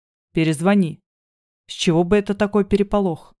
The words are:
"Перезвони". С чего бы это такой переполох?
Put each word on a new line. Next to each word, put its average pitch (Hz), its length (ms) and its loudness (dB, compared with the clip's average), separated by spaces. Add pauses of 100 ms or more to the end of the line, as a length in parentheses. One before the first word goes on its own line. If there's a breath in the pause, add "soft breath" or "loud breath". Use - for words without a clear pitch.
(320)
"Перезвони". 160 680 0 (680)
С - 60 -18
чего 175 320 0
бы 180 100 2
это 202 200 -2
такой 202 280 0
переполох? 196 760 -2